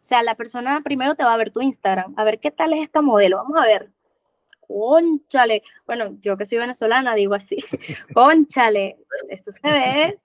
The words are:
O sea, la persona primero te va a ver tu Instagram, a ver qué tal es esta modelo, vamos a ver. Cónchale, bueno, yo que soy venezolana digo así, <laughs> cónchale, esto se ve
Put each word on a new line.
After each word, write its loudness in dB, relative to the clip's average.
O -20
sea, 2
la -4
persona -6
primero -2
te -4
va 4
a 2
ver -2
tu -6
Instagram, -4
a -2
ver 0
qué -6
tal -2
es -2
esta -2
modelo, 4
vamos -4
a 2
ver. 0
Cónchale, 0
bueno, -8
yo -4
que -6
soy -4
venezolana -2
digo 0
así, -6
<laughs> -12
cónchale, 4
esto -16
se -20
ve 0